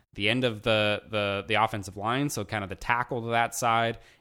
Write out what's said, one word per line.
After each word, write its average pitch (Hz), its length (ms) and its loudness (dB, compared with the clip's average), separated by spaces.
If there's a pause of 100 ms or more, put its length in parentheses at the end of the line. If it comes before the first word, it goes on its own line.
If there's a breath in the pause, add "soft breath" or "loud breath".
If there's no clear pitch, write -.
(140 soft breath)
the 101 140 -2
end 123 140 2
of 113 200 -2
the, 107 480 2
the, 101 360 -2
the 110 80 0
offensive 104 420 0
line, 123 320 0
so 110 160 -4
kind 101 200 -4
of 92 60 -8
the 92 60 -8
tackle 120 460 -2
to 117 60 -6
that 117 260 2
side, 117 440 2 (220 soft breath)